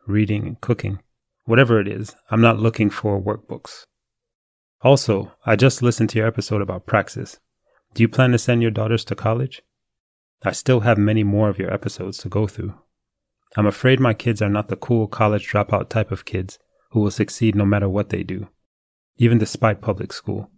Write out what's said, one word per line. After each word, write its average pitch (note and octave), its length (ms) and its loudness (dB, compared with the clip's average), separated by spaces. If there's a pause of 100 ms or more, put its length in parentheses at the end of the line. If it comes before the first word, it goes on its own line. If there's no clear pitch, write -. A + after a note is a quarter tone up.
reading, G#2 400 0
and - 140 -10
cooking, G2 400 -4 (460)
whatever A#2 340 4
it G2 80 -2
is, G#2 260 -10 (160)
I'm A2+ 120 2
not A2+ 180 4
looking A2 300 2
for G2+ 320 -4
workbooks. - 640 -10 (960)
Also, A2+ 500 2 (140)
I A2+ 100 4
just B2+ 260 4
listened A#2+ 280 2
to A#2 100 -2
your A2 80 2
episode G#2+ 340 -2
about F#2 240 -6
Praxis. - 540 -2 (540)
Do A2+ 100 2
you A2+ 60 6
plan B2+ 220 2
to A#2+ 60 4
send A#2 260 0
your A2+ 80 0
daughters A2 340 -2
to - 100 -8
college? B2 460 -4 (840)
I F#2+ 80 -2
still B2 300 0
have A2 160 2
many G#2+ 260 2
more G#2 240 2
of F#2+ 100 -2
your F#2 160 -4
episodes F#2+ 460 -8
to F2+ 100 -10
go G#2 180 -2
through. F#2+ 260 -10 (840)
I'm G#2 100 2
afraid B2+ 360 2
my A#2 120 2
kids A2 280 -2
are G2+ 80 0
not G#2 180 -2
the - 80 -6
cool A2+ 320 0
college G#2+ 420 0
dropout G2+ 380 0
type - 240 -2
of - 140 -8
kids F#2+ 340 -8 (320)
who A2+ 80 0
will G#2 120 2
succeed G#2+ 440 0
no G2+ 100 2
matter G2+ 220 2
what G2+ 220 -2
they F#2 140 -4
do, F#2+ 260 -10 (680)
even A#2 220 4
despite A2 420 0
public G2 320 -6
school. G2+ 460 -8